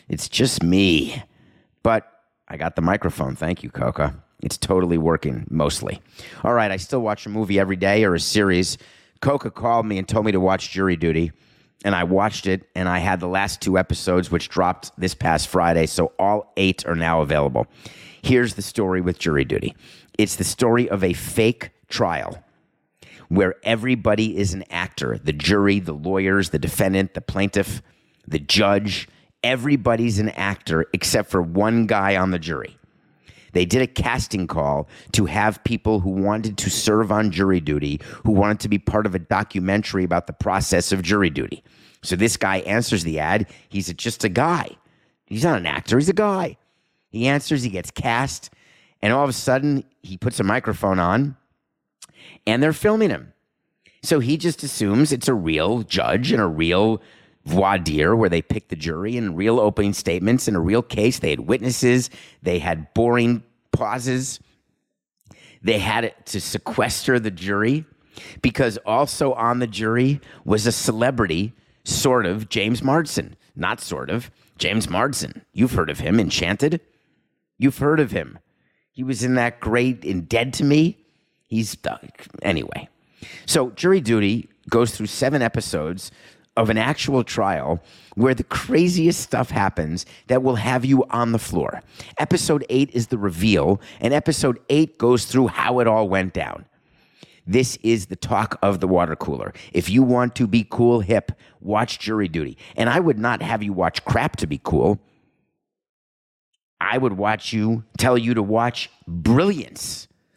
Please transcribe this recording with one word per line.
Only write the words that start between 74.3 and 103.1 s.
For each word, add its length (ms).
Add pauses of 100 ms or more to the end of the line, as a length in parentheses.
James 320
Marsden. 640
You've 200
heard 180
of 80
him, 220
Enchanted. 600 (800)
You've 200
heard 200
of 140
him. 260 (540)
He 100
was 220
in 100
that 240
great 460
In 220
Dead 280
to 100
Me. 320 (520)
He's, 360
uh, 140 (440)
anyway. 460 (580)
So 240
Jury 300
Duty 480 (220)
goes 240
through 120
seven 360
episodes 720 (420)
of 140
an 80
actual 480
trial 580 (320)
where 200
the 100
craziest 760
stuff 280
happens 560 (220)
that 160
will 140
have 280
you 240
on 240
the 60
floor. 420 (380)
Episode 500
eight 240
is 140
the 100
reveal, 640 (200)
and 120
episode 460 (100)
eight 300
goes 260
through 220
how 340
it 60
all 240
went 240
down. 320 (800)
This 300
is 300
the 100
talk 440
of 200
the 60
water 300
cooler. 380 (180)
If 160
you 140
want 320
to 120
be 220
cool, 320
hip, 320 (300)
watch 360
Jury 300
Duty. 300 (180)
And 140
I 100
would 180